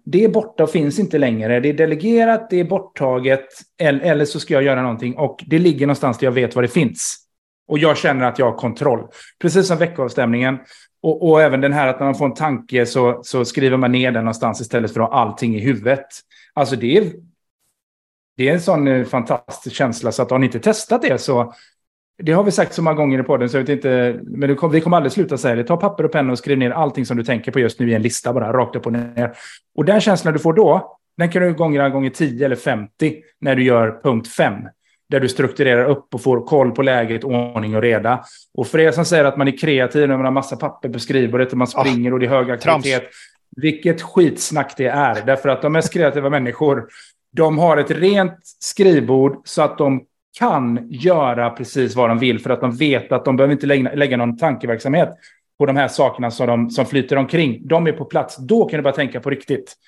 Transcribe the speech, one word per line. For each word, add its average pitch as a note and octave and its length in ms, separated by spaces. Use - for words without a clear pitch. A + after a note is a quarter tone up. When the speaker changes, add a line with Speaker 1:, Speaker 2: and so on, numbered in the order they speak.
Speaker 1:
det F3 180
är A3+ 60
borta G#3+ 340
och D3+ 80
finns D3 280
inte F3+ 180
längre. A#2+ 420
Det C#3+ 100
är D3 40
delegerat, A3 760
det F3+ 100
är F3 40
borttaget, C3+ 840
eller, C#3+ 200
eller D3+ 260
så D3 140
ska - 140
jag C#3 100
göra C3 180
någonting B2 360
och C#3+ 300
det D#3+ 120
ligger D3 280
någonstans C3+ 300
där C3+ 100
jag B2+ 40
vet A#2+ 240
var B2+ 60
det A#2+ 60
finns. - 500
Och D3 120
jag D3+ 180
känner C3+ 280
att A#2+ 140
jag C3 120
har - 60
kontroll. A#2 500
Precis F3 260
som E3+ 100
veckoavstämningen. C3 800
Och, D#3+ 260
och D#3 120
även C3+ 200
den C#3+ 120
här C#3+ 140
att B2+ 120
när C#3 60
man C#3 100
får D3 100
en B2+ 80
tanke B2 520
så, A#2+ 380
så B2 220
skriver C3 320
man B2 140
ner B2+ 200
den A2+ 140
någonstans A2+ 360
istället A2+ 320
för A2+ 80
att A#2 80
ha - 120
allting A2+ 340
i G#2+ 40
huvudet. A#2+ 460
Alltså C3+ 220
det A#2+ 220
är, G#3+ 60
det B2+ 120
är D3+ 40
en F3 80
sån, D#3 260
eh, B2+ 180
fantastisk - 680
känsla A#2 360
så C3 100
att B2 100
har C3 80
ni C3+ 60
inte A#2+ 140
testat A3 420
det F3+ 160
så, A#2+ 360
det D#3 80
har F#3 120
vi G3+ 80
sagt G3 220
så - 80
många D#3+ 140
gånger C#3 240
i B2+ 40
podden B2 260
så C3+ 80
jag C3 40
vet B2+ 80
inte, B2+ 540
men C#3 260
det C#3+ 60
kom-, D#3 160
vi D#3+ 100
kommer E3+ 160
aldrig C#3 140
sluta D#3 260
säga A#2+ 180
det. A#2 80
Ta E3+ 140
papper F#3+ 260
och D#3 80
penna C#3 200
och B2 60
skriv C#3 200
ner B2 140
allting C#3+ 340
som A#2+ 120
du A#2 60
tänker A#2+ 280
på C#3 80
just A#2 200
nu A#2+ 120
i - 20
en A2 80
lista A#2 320
bara, A#2 200
rakt B2+ 220
upp B2 100
och A#2+ 80
ner. A#2+ 400
Och D3+ 100
den G3+ 160
känslan E3+ 320
du D3+ 60
får E3 140
då, F#3 440
den E3+ 140
kan F3+ 100
du F3 120
gångra D3 360
gånger C3+ 200
tio C3 360
eller B2+ 100
femtio C3 600
när C3+ 140
du B2+ 80
gör A#2 400
punkt A#2 240
fem, C3+ 260
där C3+ 100
du C3 100
strukturerar B2+ 560
upp C#3+ 280
och A#2+ 80
får B2 240
koll C3+ 260
på B2+ 100
läget, A#2+ 420
ordning A#2+ 520
och A2 60
reda. A#2 420
Och B2+ 140
för D#3+ 120
er D#3+ 120
som E3 140
säger E3 200
att C#3 120
man C#3 100
är C#3 100
kreativ C#3+ 500
när C3+ 100
man C3 80
har B2+ 60
massa C3+ 240
papper C3+ 340
på A#2+ 100
skrivbordet B2+ 520
och C3 60
man B2 180
Speaker 2:
Ah, C#3 80
Speaker 1:
springer B2 300
och B2+ 60
det B2+ 60
är A#2+ 40
hög B2+ 320
Speaker 2:
trams. D3+ 240
Speaker 1:
aktivitet, C3 240
vilket D#3 460
skitsnack - 760
det B2+ 100
är. A#2+ 380
Därför C3+ 240
att C3 120
de D3 120
mest D#3+ 200
kreativa C#3+ 360
människor, C3 580
de D#3 240
har E3 180
ett C#3+ 140
rent F#3 460
skrivbord C3+ 840
så - 180
att D3 160
de C3+ 240
kan B2 500
göra C3 600
precis A#2 460
vad B2 140
de A2+ 100
vill A#2+ 200
för C3 100
att A#2+ 120
de B2 140
vet C3+ 360
att B2 140
de C3 120
behöver C#3 160
inte C#3+ 140
lägga, C#3 280
lägga C#3 220
någon A#2+ 200
tankeverksamhet C#3 720
på D3 60
de C3+ 100
här C#3 120
sakerna B2 440
som, B2 160
de, A#2 220
som B2+ 160
flyter C3+ 300
omkring. C3+ 520
De E3 200
är D3+ 40
på D3 140
plats. - 320
Då F#3 280
kan D#3+ 120
du D3 60
bara C#3 100
tänka C3+ 260
på C#3 100
riktigt. C3+ 440